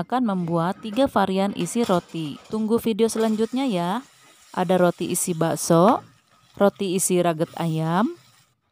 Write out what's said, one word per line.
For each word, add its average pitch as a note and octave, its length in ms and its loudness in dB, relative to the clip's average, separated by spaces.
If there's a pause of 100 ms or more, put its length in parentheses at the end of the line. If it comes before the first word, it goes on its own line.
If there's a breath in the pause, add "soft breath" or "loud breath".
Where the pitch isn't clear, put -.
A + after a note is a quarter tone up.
akan A#3+ 240 -2
membuat F3 560 -2
tiga A3+ 240 0
varian G3 480 0
isi A3+ 320 -4
roti. E3+ 480 -2 (160)
Tunggu A3 320 0
video A3+ 240 0
selanjutnya A3+ 640 -2
ya. F3 200 -2 (600)
Ada F3+ 240 0
roti F3 400 2
isi F3 240 -4
bakso, E3 640 4 (560)
roti G3 400 0
isi F3+ 240 2
raget E3+ 300 -2 (100)
ayam, E3 480 0 (600)